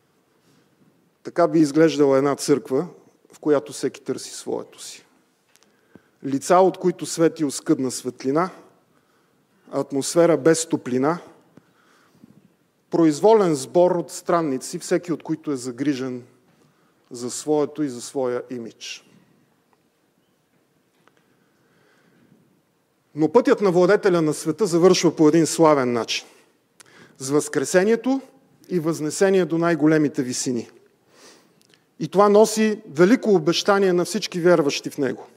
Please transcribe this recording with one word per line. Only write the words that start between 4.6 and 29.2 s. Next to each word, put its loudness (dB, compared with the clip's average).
си. -20
Лица, 0
от 4
които -4
свети 0
оскъдна -2
светлина, -4
атмосфера 0
без 0
топлина – -2
произволен 2
сбор 0
от -6
странници, -4
всеки -4
от -8
които -8
е -4
загрижен -8
за -10
своето -4
и -4
за -12
своя -6
имидж. -16
Но 0
пътят 2
на 2
владетеля 2
на 0
света -4
завършва 2
по 4
един 4
славен 2
начин. -6
С -12
възкресението 0
и -2
възнесение 0